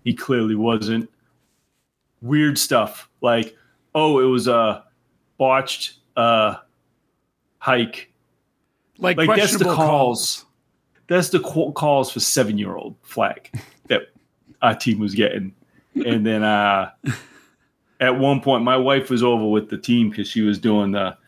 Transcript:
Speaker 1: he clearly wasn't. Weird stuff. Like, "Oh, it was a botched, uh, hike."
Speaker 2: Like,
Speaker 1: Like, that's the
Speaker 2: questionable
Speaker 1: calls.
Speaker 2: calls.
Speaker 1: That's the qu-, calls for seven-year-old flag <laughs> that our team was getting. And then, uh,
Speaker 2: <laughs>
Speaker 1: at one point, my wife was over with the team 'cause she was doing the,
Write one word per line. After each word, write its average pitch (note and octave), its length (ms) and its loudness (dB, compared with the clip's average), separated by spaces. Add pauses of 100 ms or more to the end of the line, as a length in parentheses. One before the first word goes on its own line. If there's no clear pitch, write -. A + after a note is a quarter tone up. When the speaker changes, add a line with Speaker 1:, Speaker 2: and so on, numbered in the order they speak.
Speaker 1:
he A#2+ 100 -2
clearly A2+ 400 -2
wasn't. A2+ 560 -2 (1120)
Weird D3 360 0
stuff. - 520 -2 (100)
Like, A#2 340 0 (400)
"Oh, D#3 260 2
it B2+ 40 4
was B2+ 240 2
a A2+ 340 0 (540)
botched, C3 640 -2 (180)
uh, A2+ 380 2 (1040)
hike." A#2+ 520 -2 (880)
Speaker 2:
Like, F3+ 200 0
Speaker 1:
Like, E3 100 2
that's G#3 240 2
the G#3 60 -2
Speaker 2:
questionable E3+ 160 2
Speaker 1:
calls. C#3+ 640 0
Speaker 2:
calls. - 80 -18 (640)
Speaker 1:
That's F3+ 200 2
the F3+ 120 2
qu-, D3+ 320 -4
calls C#3+ 380 0
for A2+ 100 -8
seven-year-old G#2 800 -2
flag - 480 -4 (180)
<laughs> - 200 -20
that A2 200 -2 (540)
our A2+ 120 2
team G#2+ 260 -2
was G2+ 140 -4
getting. G2+ 400 -2 (520)
And A2+ 200 0
then, A2 160 0
uh, G#2 480 0 (140)
Speaker 2:
<laughs> - 960 -14
Speaker 1:
at B2+ 180 2
one C3+ 220 2
point, B2+ 240 2
my B2+ 120 4
wife C3+ 340 0
was A#2+ 120 2
over A#2 240 2
with G#2+ 240 0
the F#2 80 -8
team A#2 340 2
'cause G#2 160 -8
she A2 140 -2
was G#2 160 0
doing G#2 340 0
the, F#2+ 240 -4 (120)